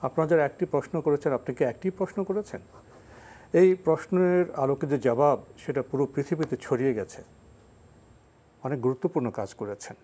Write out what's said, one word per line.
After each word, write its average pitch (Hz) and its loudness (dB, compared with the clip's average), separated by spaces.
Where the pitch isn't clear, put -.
আপনারা 156 0
যারা 156 6
একটি 139 -2
প্রশ্ন 151 -2
করেছেন, 147 0
আপনি 127 -4
কি 139 0
একটি 131 -4
প্রশ্ন 190 -4
করেছেন? 202 -6
এই 185 8
প্রশ্নের 180 2
আলোকে 139 0
যে 143 0
জবাব, 127 4
সেটা 135 -4
পুরো 135 -2
পৃথিবীতে 143 -4
ছড়িয়ে 131 0
গেছে। - -8
অনেক 131 -4
গুরুত্বপূর্ণ 131 0
কাজ 101 -6
করেছেন। 101 -10